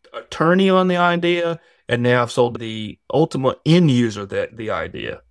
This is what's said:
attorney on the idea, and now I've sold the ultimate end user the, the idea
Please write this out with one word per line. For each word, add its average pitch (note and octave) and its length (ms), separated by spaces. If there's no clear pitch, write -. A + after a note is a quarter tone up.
attorney F#3 580
on F#3 160
the F3+ 100
idea, F3 640
and A#2+ 140
now B2 180
I've A#2 100
sold A#2 280
the A2 380
ultimate C3 520
end E3 260
user A2+ 340
the, G2 260
the A2+ 200
idea D#2+ 600